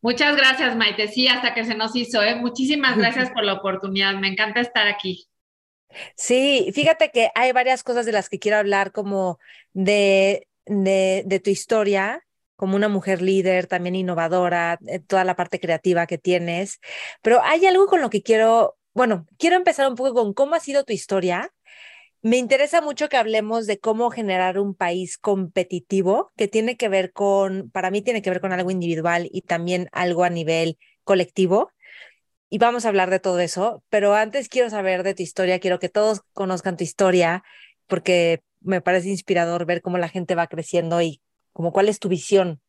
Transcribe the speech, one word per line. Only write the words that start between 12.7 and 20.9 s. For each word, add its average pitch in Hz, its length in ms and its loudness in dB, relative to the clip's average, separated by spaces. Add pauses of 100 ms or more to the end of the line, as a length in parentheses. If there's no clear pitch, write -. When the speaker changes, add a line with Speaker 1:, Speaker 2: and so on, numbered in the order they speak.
Speaker 2:
una 208 140 2
mujer 190 320 -2
líder, 185 460 2
también 180 280 -4
innovadora, 175 920 0
eh, 190 120 -8
toda 185 240 0
la 180 120 0
parte 175 240 -4
creativa 170 480 0
que 170 100 -6
tienes. 175 600 -4 (420)
Pero 233 220 6
hay 330 240 4
algo 381 180 6
con 381 160 -2
lo 247 80 -2
que 208 140 -2
quiero, 226 540 4 (180)
bueno, 220 320 0 (100)
quiero 339 180 2
empezar 339 320 2
un 254 80 -2
poco 254 200 -2
con 214 180 0
cómo 285 220 0
ha 320 40 2
sido 277 240 -2
tu - 80 -6